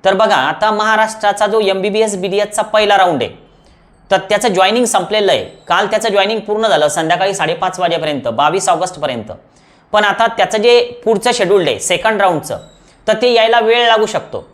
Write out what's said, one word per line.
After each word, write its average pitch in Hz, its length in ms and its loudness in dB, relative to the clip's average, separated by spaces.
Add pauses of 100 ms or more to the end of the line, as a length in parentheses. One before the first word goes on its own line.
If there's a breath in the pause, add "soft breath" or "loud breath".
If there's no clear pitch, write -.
तर 190 100 2
बघा, 202 220 2
आता 151 340 0
महाराष्ट्राचा 214 760 0
जो 214 140 0
एमबीबीएस, 202 560 0
बीडीएसचा 202 460 -4
पहिला 208 360 2
राऊंड 170 240 2
आहे, 95 80 -4 (800 soft breath)
तर 190 60 4
त्याचं 208 320 0
जॉईनिंग 202 360 2
संपलेलं 202 480 0
आहे. 104 120 0 (240)
काल 190 180 2
त्याचं 220 220 -2
जॉईनिंग 202 320 0
पूर्ण 214 280 -2
झालं 151 200 2
संध्याकाळी 175 460 0
साडेपाच 170 460 -4
वाजेपर्यंत, 156 480 -2
बावीस 151 400 0
ऑगस्टपर्यंत. 156 640 -4 (600 soft breath)
पण 208 120 2
आता 208 220 0
त्याचं 220 320 0
जे 240 460 2
पुढचं 220 280 0
शेड्यूल्ड 185 360 2
आहे 110 100 -2
सेकंड 202 420 -2
राऊंडचं, 160 380 0 (500 soft breath)
तर 220 40 2 (100)
ते 247 100 2
यायला 226 280 4
वेळ 233 260 2
लागू 220 200 4
शकतो. - 480 -8